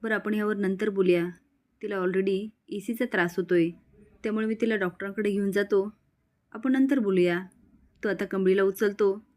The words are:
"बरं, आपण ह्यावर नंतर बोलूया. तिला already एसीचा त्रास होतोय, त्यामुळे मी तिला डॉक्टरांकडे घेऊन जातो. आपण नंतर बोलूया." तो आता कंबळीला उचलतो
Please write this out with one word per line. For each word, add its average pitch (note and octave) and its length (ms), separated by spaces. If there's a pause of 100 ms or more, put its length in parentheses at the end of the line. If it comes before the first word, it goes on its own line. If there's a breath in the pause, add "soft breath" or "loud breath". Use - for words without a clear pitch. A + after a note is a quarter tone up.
"बरं, A3 120
आपण G#3 180
ह्यावर G#3+ 220
नंतर G3 340
बोलूया. F3+ 400 (520)
तिला G#3 160
already F#3+ 500 (220)
एसीचा A3+ 360
त्रास F3 320
होतोय, F3 320 (540)
त्यामुळे A3 220
मी A3 100
तिला A3+ 200
डॉक्टरांकडे G3 560
घेऊन G3 200
जातो. G3+ 420 (580)
आपण A#3+ 200
नंतर C4+ 280
बोलूया." F#3 440 (600)
तो G#3+ 60
आता G3 160
कंबळीला F#3+ 380
उचलतो G3+ 640 (120)